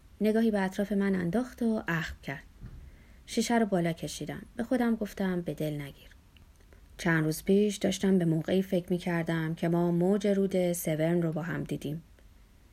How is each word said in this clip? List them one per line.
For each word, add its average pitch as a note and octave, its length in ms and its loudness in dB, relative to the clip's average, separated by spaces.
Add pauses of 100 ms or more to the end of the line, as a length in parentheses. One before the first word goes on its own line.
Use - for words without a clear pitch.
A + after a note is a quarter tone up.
(200)
نگاهی A3 300 4
به G3+ 100 0
اطراف F#3+ 320 -2
من G3 220 2
انداخت F#3 480 -2
و A3 260 0
اخم E3 340 -2
کرد. C3+ 220 -10 (840)
شیشه A#3 320 0
رو A3+ 80 4
بالا E3+ 260 2
کشیدم. D3 500 -8 (140)
به A#3 80 -4
خودم A#3 320 0
گفتم: F#3+ 440 -4
«به D3+ 140 -6
دل D3+ 260 -4
نگیر.» - 300 -16 (880)
«چند E3 260 2
روز D#3 200 -2
پیش G3+ 320 4
داشتم F#3+ 420 2
به E3+ 60 4
موقعی E3 380 2
فکر F3+ 280 0
می‌کردم E3+ 640 0
که E3+ 140 -2
ما E3+ 220 2
موج F#3+ 360 2
رود F#3+ 460 2
سیورن E3+ 500 0
رو D#3+ 100 0
با D#3 100 -4
هم D3 220 -4
دیدیم.» D3 380 -6 (720)